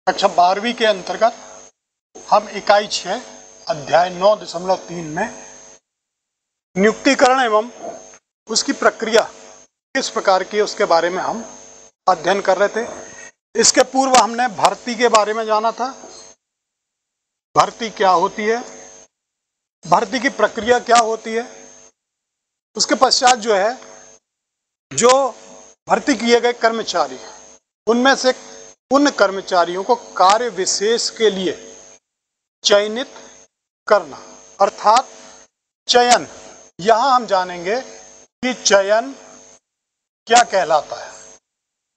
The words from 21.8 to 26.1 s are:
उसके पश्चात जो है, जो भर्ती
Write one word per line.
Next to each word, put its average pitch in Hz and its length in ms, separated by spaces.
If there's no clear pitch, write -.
उसके 220 200
पश्चात 254 440
जो 214 160
है, 202 180
जो 220 180
भर्ती 247 280